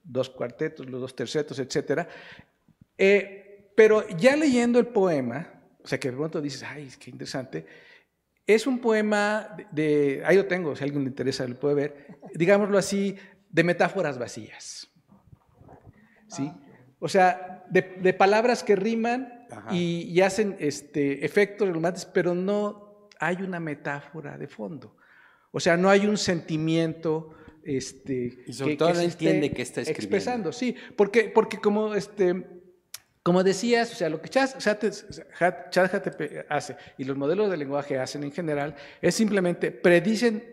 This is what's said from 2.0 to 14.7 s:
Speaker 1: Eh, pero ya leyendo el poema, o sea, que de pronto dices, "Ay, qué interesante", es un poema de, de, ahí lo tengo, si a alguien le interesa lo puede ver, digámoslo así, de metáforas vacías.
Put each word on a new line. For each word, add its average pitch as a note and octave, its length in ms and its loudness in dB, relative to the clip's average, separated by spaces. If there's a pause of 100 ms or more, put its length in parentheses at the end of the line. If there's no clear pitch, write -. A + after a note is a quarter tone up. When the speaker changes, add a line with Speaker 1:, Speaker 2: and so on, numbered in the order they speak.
Speaker 1:
Eh, - 800 0
pero G#3+ 320 8 (100)
ya B3+ 200 6
leyendo B3 420 4
el A#3+ 80 4
poema, D#3+ 640 0 (340)
o - 60 -20
sea, C3+ 100 -2
que C3 120 -2
de B2 60 -10
pronto D#3+ 240 -4
dices, C3 220 -8
"Ay, C3+ 260 -14 (100)
qué - 120 -20
interesante", B2+ 560 -10 (800)
es A3 200 4
un B3+ 120 0
poema G#3+ 680 0 (240)
de, D3 100 0
de, D3 420 2
ahí F#3 120 6
lo G3 100 4
tengo, F3 300 -2
si C#3 60 -8
a - 20 -4
alguien C#3+ 180 -2
le C3 80 -2
interesa C3 360 -4
lo B2 120 -10
puede D3 160 2
ver, C#3+ 320 -4 (280)
digámoslo G3+ 440 4
así, G3 380 -2 (340)
de E3 140 4
metáforas F3 540 0
vacías. - 720 -12 (1400)